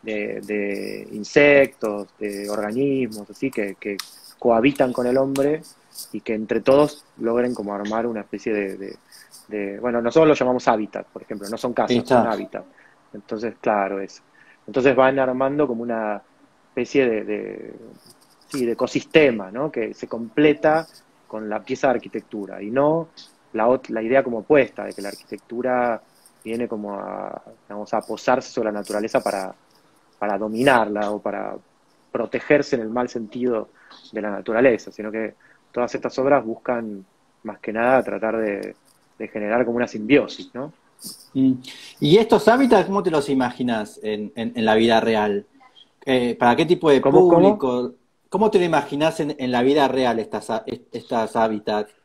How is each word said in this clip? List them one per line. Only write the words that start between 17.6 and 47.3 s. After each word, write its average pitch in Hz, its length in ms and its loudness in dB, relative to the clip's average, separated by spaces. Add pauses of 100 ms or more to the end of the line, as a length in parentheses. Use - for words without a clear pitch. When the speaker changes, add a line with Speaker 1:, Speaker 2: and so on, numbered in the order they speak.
Speaker 1:
sí, 131 180 -4
de 117 60 0
ecosistema, 120 800 2
¿no? 139 200 -6
Que 107 220 -6
se - 140 -12
completa 151 800 0 (400)
con 110 220 -10
la 107 140 -6
pieza 131 240 -4
de 123 80 2
arquitectura, 98 680 -10
y 104 80 -8
no 156 380 0 (440)
la 110 140 2
ot-, 131 220 0
la 113 120 -4
idea 127 220 2
como 117 160 -4
opuesta, 120 460 2
de 101 80 -10
que - 80 -12
la 101 80 -8
arquitectura 120 920 -4 (440)
viene 117 240 -6
como 104 240 -8
a, 98 480 -10 (260)
digamos, 104 260 -10
a 110 80 0
posarse 127 480 -2
sobre 110 220 -4
la 104 80 -6
naturaleza 104 400 -4
para, 98 340 -4 (640)
para 104 200 -4
dominarla 107 760 2
o 104 80 -6
para 101 380 -8 (540)
protegerse 135 680 0
en 113 60 -4
el 110 60 -6
mal 123 200 -2
sentido 117 580 -4 (460)
de 110 80 -6
la 104 80 -4
naturaleza, 110 640 2
sino 107 200 -10
que 110 220 -6 (380)
todas 123 220 -4
estas - 240 -6
obras 135 280 2
buscan, 113 600 -6 (380)
más 104 160 -12
que 110 140 -8
nada, 120 300 4
tratar 110 340 -4
de, 101 380 -4 (440)
de 107 80 -10
generar 107 380 0
como 117 120 -2
una 120 100 -2
simbiosis, 113 640 0
¿no? 143 180 -10 (640)
Speaker 2:
Mm. 131 200 2 (460)
¿Y 147 180 6
estos 226 300 4
hábitats 240 400 6
cómo 196 160 -2
te 175 80 0
los 147 180 0
imaginas 123 720 -2
en, 107 340 -6
en, 117 200 -6
en 113 100 -2
la 110 100 4
vida 113 240 4
real? 107 460 0 (600)
Eh, 123 340 0
¿para 120 160 6
qué 156 100 2
tipo 165 240 2
de 135 120 8
Speaker 1:
¿Cómo, 180 280 6
cómo? 185 280 6